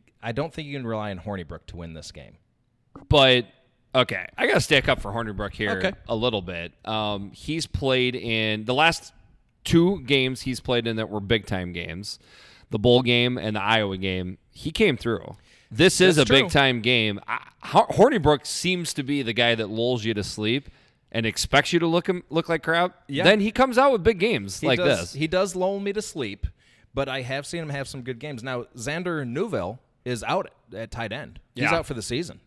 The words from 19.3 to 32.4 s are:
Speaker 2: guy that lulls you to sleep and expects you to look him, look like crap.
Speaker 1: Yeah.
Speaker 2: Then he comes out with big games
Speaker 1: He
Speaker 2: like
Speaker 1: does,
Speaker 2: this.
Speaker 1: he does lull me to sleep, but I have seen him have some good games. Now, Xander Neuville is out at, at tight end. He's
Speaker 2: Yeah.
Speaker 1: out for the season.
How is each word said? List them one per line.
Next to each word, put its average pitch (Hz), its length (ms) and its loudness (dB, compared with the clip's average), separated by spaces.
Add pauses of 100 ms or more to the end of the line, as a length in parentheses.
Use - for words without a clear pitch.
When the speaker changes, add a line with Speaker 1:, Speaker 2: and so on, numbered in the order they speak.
Speaker 2:
guy 117 220 2
that 110 140 -4
lulls 113 360 -2
you 113 80 0
to 101 100 -4
sleep 113 460 -2 (420)
and 113 140 -2
expects - 480 2
you 170 60 4
to 170 80 0
look 165 200 0
him, 180 220 -2
look 165 200 -2
like 165 140 -2
crap. 170 320 0 (120)
Speaker 1:
Yeah. 143 160 -4
Speaker 2:
Then 208 160 6
he 208 120 0
comes 247 260 2
out 269 140 6
with 202 120 0
big 208 160 2
games 139 400 -2
Speaker 1:
He 156 80 -2
Speaker 2:
like 123 120 4
Speaker 1:
does, 143 200 2
Speaker 2:
this. 87 140 -8
Speaker 1:
he 147 140 -4
does 185 280 0
lull 190 240 -2
me 202 140 -6
to 214 80 -6
sleep, 110 440 -8 (480)
but 135 160 -4
I 131 120 -6
have 135 240 -6
seen 170 180 -8
him 151 60 -10
have 139 180 -6
some 135 160 -14
good 120 160 -8
games. 135 240 -10
Now, 127 220 -6 (120)
Xander 151 500 -4
Neuville 123 520 -4 (260)
is 123 180 -6
out 151 240 -2 (240)
at, 92 60 -14
at 113 140 -10
tight 110 200 -8
end. 131 280 -14 (160)
He's 120 80 -4
Speaker 2:
Yeah. 117 120 2
Speaker 1:
out 160 100 -2
for 143 100 -8
the 110 60 -8
season. 147 460 -8